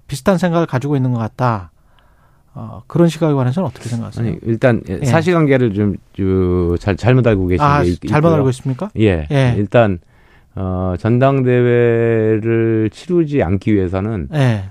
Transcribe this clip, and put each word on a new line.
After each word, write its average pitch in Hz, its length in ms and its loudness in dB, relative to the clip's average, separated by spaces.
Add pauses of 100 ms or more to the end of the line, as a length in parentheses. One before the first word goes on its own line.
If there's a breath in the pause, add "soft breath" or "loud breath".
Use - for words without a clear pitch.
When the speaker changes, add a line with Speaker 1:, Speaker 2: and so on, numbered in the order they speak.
Speaker 1:
비슷한 180 320 0
생각을 170 280 0
가지고 143 300 -2
있는 127 160 0
것 120 60 -2
같다. 110 520 -2 (840)
어, 110 320 -14
그런 170 220 2
시각에 156 260 0
관해서는 135 340 -2
어떻게 - 200 -12
생각하세요? 117 380 -6
Speaker 2:
아니, 104 160 -4
일단 117 460 0
Speaker 1:
예. 95 160 -6
Speaker 2:
사실관계를 143 680 2
좀, 101 220 0 (180)
좀 90 640 0
잘, 98 180 -2
잘못 127 300 2
알고 95 200 2
계신 90 180 0
Speaker 1:
아, 143 180 2
Speaker 2:
게 120 80 2
있-, 87 100 -4
Speaker 1:
잘못 151 280 0
Speaker 2:
있고요. 165 60 4
Speaker 1:
알고 139 160 0
있습니까? 131 480 -6
Speaker 2:
예. 92 320 2
Speaker 1:
예. 131 260 2
Speaker 2:
일단, 104 420 2 (560 soft breath)
어, 92 440 -4
전당대회를 117 1900 2
치르지 151 500 -2
않기 98 320 0
위해서는 95 600 -2
Speaker 1:
예. 120 360 0